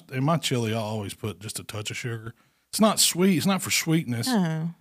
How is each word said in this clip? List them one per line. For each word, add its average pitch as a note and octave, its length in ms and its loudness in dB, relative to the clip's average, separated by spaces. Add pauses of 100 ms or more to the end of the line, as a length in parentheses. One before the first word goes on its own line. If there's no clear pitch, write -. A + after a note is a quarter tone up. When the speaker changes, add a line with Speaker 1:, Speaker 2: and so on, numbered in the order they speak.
(120)
Speaker 1:
in C3 120 -2
my D#3+ 140 2
chili, A#2+ 360 0
I A2+ 40 -2
always G#2+ 360 -4
put - 260 -8
just G#2 200 -10
a A2+ 40 -12
touch G#2+ 280 -10
of G#2+ 60 -10
sugar. A#2 360 -8 (400)
It's - 80 0
not G#3 180 4
sweet. F3+ 380 4
It's B2 80 0
not F#3+ 160 2
for G3+ 100 -6
sweetness. D#3 580 0
Speaker 2:
Oh. E3+ 520 0